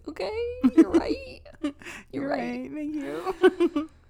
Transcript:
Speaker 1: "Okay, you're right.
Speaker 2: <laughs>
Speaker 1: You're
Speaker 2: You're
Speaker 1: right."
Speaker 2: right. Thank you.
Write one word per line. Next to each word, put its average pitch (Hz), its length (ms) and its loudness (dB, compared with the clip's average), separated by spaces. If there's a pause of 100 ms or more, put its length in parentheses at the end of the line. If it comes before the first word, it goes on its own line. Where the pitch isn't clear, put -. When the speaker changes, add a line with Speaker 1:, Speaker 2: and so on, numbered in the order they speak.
Speaker 1:
"Okay, 370 220 -6 (460)
you're 330 160 6
right. 523 580 -2
Speaker 2:
<laughs> - 120 -20
Speaker 1:
You're 285 120 -6 (380)
Speaker 2:
You're 277 180 -6
Speaker 1:
right." 277 100 -2 (220)
Speaker 2:
right. 262 120 -10
Thank 302 220 -6
you. 330 920 2 (200)